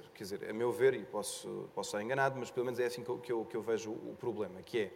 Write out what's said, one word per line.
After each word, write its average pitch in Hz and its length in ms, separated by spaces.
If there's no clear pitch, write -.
Quer - 80
dizer, 101 280
a - 20
meu 117 180
ver, 123 240
e 110 80
posso, 98 720
posso 98 140
estar 104 140
enganado, 135 360
mas 120 120
pelo 123 160
menos 123 120
é 123 60
assim 120 180
que 123 80
eu, - 80
que - 140
eu, 113 140
que 117 100
eu 107 60
vejo 107 280
o, - 220
o - 40
problema, 101 460
que 120 160
é, 98 180